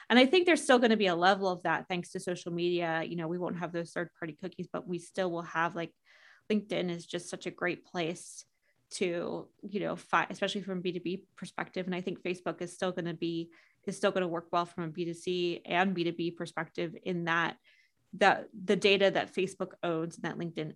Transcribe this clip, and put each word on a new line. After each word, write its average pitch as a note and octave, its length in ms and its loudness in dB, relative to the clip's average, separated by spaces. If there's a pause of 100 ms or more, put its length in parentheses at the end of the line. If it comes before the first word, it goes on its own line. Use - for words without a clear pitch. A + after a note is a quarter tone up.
And A#3 100 8
I C4 80 10
think F4 200 6
there's E4 160 6
still B3+ 160 8
gonna A#3 180 6
be G3+ 120 4
a E3+ 80 2
level F#3+ 320 4
of F3+ 160 -2
that D#3+ 240 0
thanks F3 220 -4
to F#3+ 100 -6
social F3+ 320 -6
media. E3+ 520 0
You E3+ 120 -6
know, E3+ 100 -4
we E3+ 120 -4
won't F3 200 -4
have E3+ 140 -6
those E3+ 180 -6
third-party E3 500 -8
cookies, F3+ 320 -10
but - 140 -8
we F3+ 140 -4
still F#3 300 -4
will E3+ 120 -4
have, E3+ 320 0
like, E3 180 -6 (580)
LinkedIn F#3 400 0
is E3+ 140 -8
just - 260 -8
such - 160 -10
a F3 40 -4
great F3 340 -4
place - 600 -6 (460)
to, F3 580 -4 (200)
you F#3+ 120 -4
know, E3 160 -4
fi-, E3+ 340 0
especially G3 320 -2
from F#3 200 -6
B F3+ 100 -2
two F3 80 -6
B F3+ 240 -6 (120)
perspective. F3+ 500 -6
And F#3 80 -4
I F3 60 -4
think F3+ 220 -8
Facebook F3 400 -4
is F3 100 -8
still F#3 200 -4
gonna E3+ 220 -4
be, E3+ 360 -6 (360)
is F#3+ 100 -6
still G3 160 2
gonna F#3 160 0
work E3+ 240 -4
well F3 140 2
from E3+ 180 -6
a E3 40 -4
B E3+ 160 -6
two E3+ 100 -4
C F3 500 -2
and F#3 300 2
B E3+ 100 0
two E3+ 80 0
B E3+ 180 -4
perspective E3 640 -6 (100)
in F3 200 -2
that E3 320 0 (580)
the, F#3+ 380 6
the G3+ 240 0
data G3 340 6
that C#3+ 240 -2
Facebook F#3 380 -4 (100)
owns E3 340 -2
and - 80 -10
that E3+ 120 -6
LinkedIn E3 400 -6